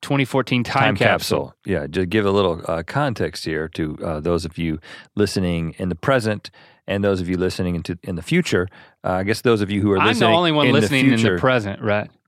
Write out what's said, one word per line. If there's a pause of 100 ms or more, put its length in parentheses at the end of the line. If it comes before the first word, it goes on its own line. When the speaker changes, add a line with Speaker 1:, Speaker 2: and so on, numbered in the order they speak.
Speaker 1:
twenty
fourteen
Time
Speaker 2:
Time
Speaker 1:
Capsule.
Speaker 2:
Capsule. (100)
Yeah,
to
give
a
little,
uh,
context
here
to,
uh,
those
of
you (380)
listening
in
the
present (380)
and
those
of
you
listening
into,
in
the
future. (340)
Uh,
I
guess
those
of
you
who
are
Speaker 1:
I'm
the
Speaker 2:
listening
Speaker 1:
only
one
Speaker 2:
in
the
Speaker 1:
listening
in
the
Speaker 2:
future
Speaker 1:
present,
right? (180)